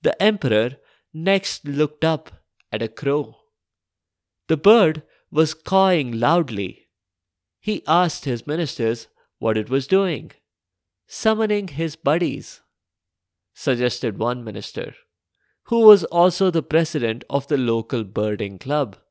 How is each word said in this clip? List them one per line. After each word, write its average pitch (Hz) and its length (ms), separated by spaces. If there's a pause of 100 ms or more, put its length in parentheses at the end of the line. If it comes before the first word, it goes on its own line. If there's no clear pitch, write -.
The - 200
emperor 139 540 (380)
next 190 500
looked 147 400
up 160 260 (400)
at 110 120
a 113 60
crow. 139 500 (1080)
The 160 100
bird 170 440 (280)
was 156 240
cawing 175 680
loudly. 120 680 (720)
He - 280
asked 170 400
his 120 200
ministers 139 600 (300)
what 110 180
it 107 140
was 131 160
doing. 190 460 (760)
"Summoning 208 640
his 156 280
buddies," 156 640 (920)
suggested 120 640
one 123 260
minister, - 520 (680)
who 233 220
was 196 180
also 175 460
the 160 120
president 131 680
of 139 160
the 151 100
local 117 480
birding 101 540
club. 131 400 (120)